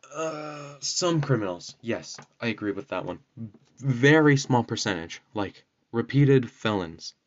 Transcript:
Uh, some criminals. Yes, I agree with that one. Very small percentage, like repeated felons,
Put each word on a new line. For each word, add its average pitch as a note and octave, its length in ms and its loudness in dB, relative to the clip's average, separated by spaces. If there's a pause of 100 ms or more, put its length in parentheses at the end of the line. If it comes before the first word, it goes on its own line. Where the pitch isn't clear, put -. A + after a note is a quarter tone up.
(140)
Uh, D3+ 680 -10
some E3+ 400 0
criminals. G#2+ 600 -2
Yes, G#2+ 380 -8 (220)
I A#2+ 60 -4
agree G#2+ 240 -4
with F#2+ 180 -8
that F#2 160 -6
one. F2 140 -10 (580)
Very C#3 600 6
small B2 260 2
percentage, F#2+ 580 -6 (120)
like G2 300 -6 (280)
repeated C3 600 4
felons, F2+ 640 -6 (120)